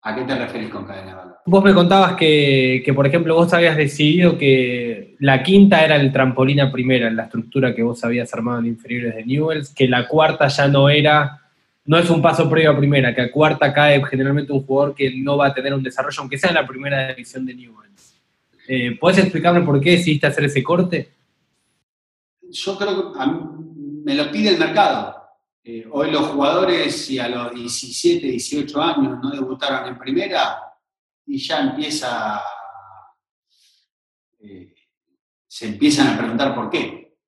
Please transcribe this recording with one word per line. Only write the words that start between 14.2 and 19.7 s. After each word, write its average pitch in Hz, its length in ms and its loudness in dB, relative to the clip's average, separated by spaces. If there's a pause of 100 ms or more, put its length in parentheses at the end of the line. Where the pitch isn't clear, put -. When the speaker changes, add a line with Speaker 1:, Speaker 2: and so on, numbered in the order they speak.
Speaker 2:
un 139 140 -2
jugador 139 280 0
que 139 220 -2
no 139 220 -2
va 143 100 4
a 135 60 0
tener 135 200 -4
un 135 100 -4
desarrollo, 131 360 -6
aunque 139 180 -10
sea 180 120 0
en 170 60 0
la 143 120 0
primera 135 400 -6
división 131 380 -12
de 127 100 -12
Newell's. 113 680 -20 (460)
Eh, 123 320 -4
¿podés 180 200 4
explicarme 175 420 2
por 139 180 2